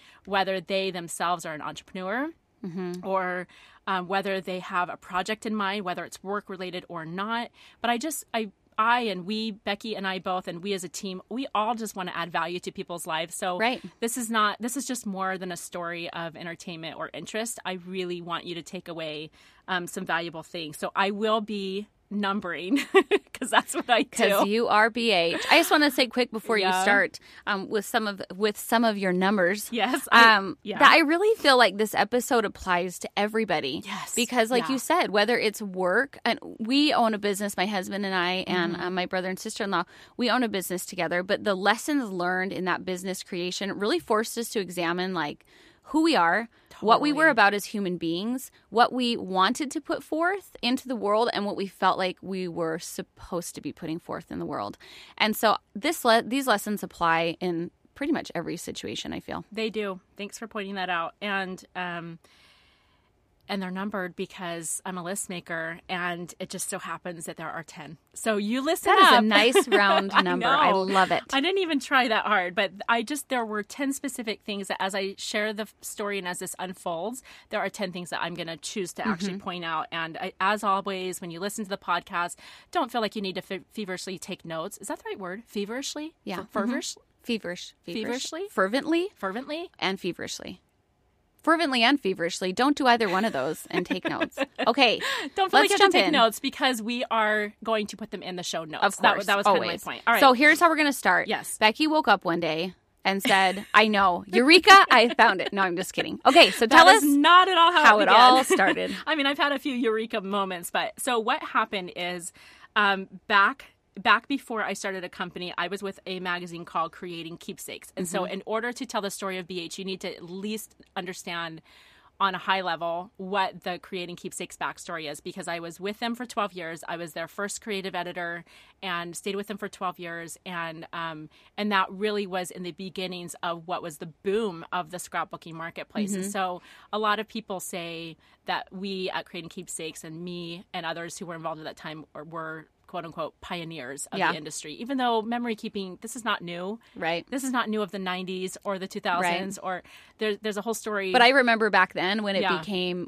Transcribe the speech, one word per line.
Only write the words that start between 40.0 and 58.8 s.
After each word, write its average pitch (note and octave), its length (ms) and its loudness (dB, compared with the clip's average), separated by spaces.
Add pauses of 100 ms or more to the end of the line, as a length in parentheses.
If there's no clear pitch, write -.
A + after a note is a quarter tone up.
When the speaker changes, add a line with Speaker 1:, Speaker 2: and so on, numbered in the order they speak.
Speaker 2:
we A#3+ 140 0
own B3+ 100 2
a A#3 80 0
business F#3 380 -4
together, F3 340 -2
but F#3 220 -2
the G3+ 100 2
lessons A3 560 0
learned F#3 420 -2
in F3+ 140 -4
that F3 200 -2
business F#3 360 -6
creation F3+ 560 -6
really C4 220 0
forced A3 360 -2
us A#3 140 -6
to A#3 100 -2
examine, F3+ 540 -4
like, D3+ 320 -6 (380)
who D#4 200 2
we D#4+ 120 4
are, F#3 340 4 (320)
what A#3 200 6
we D4 100 2
were D4+ 120 2
Speaker 1:
Totally. D#4+ 80 8
Speaker 2:
about G3+ 240 6
as G3+ 100 -4
human F#3 320 -4
beings, F#3+ 540 -4 (180)
what A3+ 240 4
we A#3+ 240 0
wanted G3 540 0
to D#4 100 -6
put - 220 -6
forth F4 580 -4
into B3 260 -2
the B3+ 80 -4
world, G#3+ 380 2
and G3+ 120 -2
what G3+ 120 -4
we G3+ 80 -4
felt F#3 320 0
like F#3 240 -2
we F#3 260 -6
were E3 300 -4
supposed - 800 -10
to - 60 -10
be D3 120 -8
putting D#3+ 260 -8
forth - 320 -10
in - 60 -8
the E3+ 80 -6
world. B2+ 320 -6 (400)
And G#3+ 180 2
so - 220 2 (160)
this D4 320 -2
le-, A#3 160 6
these C4 240 -2
lessons G#3 380 0
apply E3+ 560 0
in F3 320 -4 (240)
pretty D4 180 -2
much - 220 -4
every D#3 200 -4
situation, - 580 -10